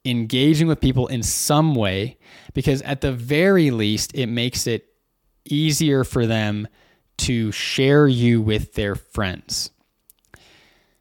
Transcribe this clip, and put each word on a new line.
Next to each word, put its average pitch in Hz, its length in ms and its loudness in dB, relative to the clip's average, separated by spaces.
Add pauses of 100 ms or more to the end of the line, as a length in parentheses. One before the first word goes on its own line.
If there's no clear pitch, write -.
engaging 131 640 2
with 156 120 0
people 127 280 0
in 120 140 -4
some 151 520 0
way, 104 440 -2 (360)
because 135 280 0
at 139 180 -8
the 139 120 -4
very 147 580 2
least, 110 440 -2
it 131 120 -4
makes 120 400 -4
it 113 200 -4 (580)
easier 147 600 0
for 120 220 -2
them 107 420 -2 (500)
to 113 340 -2
share 143 540 2
you 120 340 4
with 107 340 -2
their 101 200 -2
friends. - 760 -8 (1300)